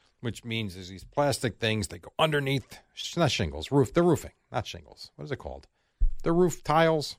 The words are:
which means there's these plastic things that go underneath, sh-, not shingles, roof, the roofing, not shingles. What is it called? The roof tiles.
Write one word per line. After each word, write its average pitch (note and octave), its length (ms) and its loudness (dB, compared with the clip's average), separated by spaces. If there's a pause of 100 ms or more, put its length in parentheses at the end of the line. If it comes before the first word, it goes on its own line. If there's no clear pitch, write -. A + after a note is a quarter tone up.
(200)
which A#2 240 -8
means A2+ 300 -6
there's F2+ 140 -14
these F#2 160 -16
plastic C3+ 540 -2
things A2 300 -2
that - 140 -14
go - 140 -18
underneath, C#3+ 640 -2 (160)
sh-, - 220 -12
not E3 160 2
shingles, D#2 400 -4
roof, C#3 200 4
the F3 120 4
roofing, D#3+ 280 0 (200)
not A#2+ 160 -6
shingles. - 480 -18
What D3 80 -14
is D3+ 80 -10
it B2+ 60 -6
called? C#2+ 280 -14 (560)
The E3 100 2
roof F3 300 2
tiles. D#3+ 560 2